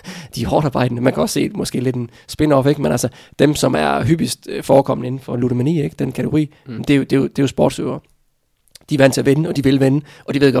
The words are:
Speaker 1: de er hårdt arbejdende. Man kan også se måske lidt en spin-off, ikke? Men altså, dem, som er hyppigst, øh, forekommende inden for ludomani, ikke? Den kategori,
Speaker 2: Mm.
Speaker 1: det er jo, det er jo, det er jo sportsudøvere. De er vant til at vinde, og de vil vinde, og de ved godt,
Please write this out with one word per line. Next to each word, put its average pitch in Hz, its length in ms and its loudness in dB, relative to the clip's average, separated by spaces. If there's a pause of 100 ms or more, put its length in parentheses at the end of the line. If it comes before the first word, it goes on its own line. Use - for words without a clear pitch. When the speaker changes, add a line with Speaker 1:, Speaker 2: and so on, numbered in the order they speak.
(360)
Speaker 1:
de 117 80 -6
er - 40 -4
hårdt - 180 2
arbejdende. 123 360 -2
Man 131 120 2
kan - 100 -2
også 226 100 -4
se - 200 -2
måske - 260 -6
lidt 123 160 -2
en 120 140 -8 (220)
spin-off, 143 360 2
ikke? 147 140 2
Men 151 100 0
altså, 123 180 -2 (300)
dem, 143 160 4
som 135 200 0
er 147 280 0
hyppigst, 156 480 -2
øh, 139 120 -8
forekommende 139 440 2
inden 131 120 -6
for - 180 -10
ludomani, 127 460 0
ikke? 160 160 -8
Den 135 120 -4
kategori, 143 380 -2 (160)
Speaker 2:
Mm. 113 180 -10
Speaker 1:
det 147 100 2
er 139 40 6
jo, 135 60 2
det - 100 -6
er 135 40 4
jo, 135 60 2
det - 160 -4
er 139 40 2
jo 135 40 2
sportsudøvere. - 520 -2 (920)
De 151 60 -2
er 135 40 2
vant 135 140 6
til 131 80 -2
at 123 40 0
vinde, 151 240 2
og 165 60 -4
de 139 80 -2
vil 135 160 4
vinde, 135 260 2 (200)
og - 80 -6
de 139 80 0
ved 143 60 6
godt, 127 120 4